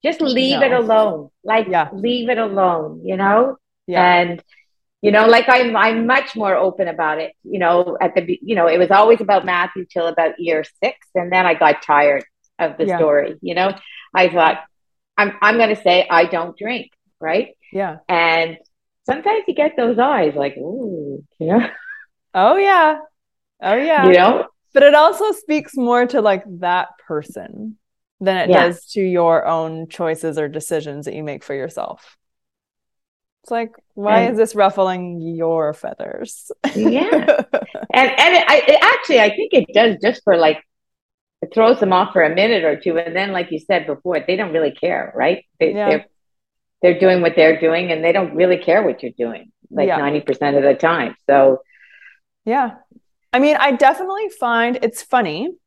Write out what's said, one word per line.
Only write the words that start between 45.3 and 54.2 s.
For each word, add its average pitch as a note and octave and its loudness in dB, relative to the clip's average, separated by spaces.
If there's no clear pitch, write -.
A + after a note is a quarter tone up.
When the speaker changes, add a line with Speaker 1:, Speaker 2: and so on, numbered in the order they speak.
Speaker 1:
They, E3 0
Speaker 2:
Yeah. G#3 -2
Speaker 1:
they're, D#3 -2
they're F3 4
doing F#3 4
what E3 0
they're D#3+ 6
doing E3+ 0
and D#3+ -4
they E3+ 2
don't F3 -2
really F3+ 2
care F3+ 2
what D3 -4
you're A#2+ -10
doing, A#2 -8
like, C#3+ -2
Speaker 2:
Yeah. E3+ -2
Speaker 1:
ninety D3 -2
percent C#3+ -4
of C#3 2
the C#3 4
time. E3 -2
So. C#3 4
Speaker 2:
Yeah. A#3+ -4
I B3 0
mean, D4 2
I C#4 2
definitely F#4 0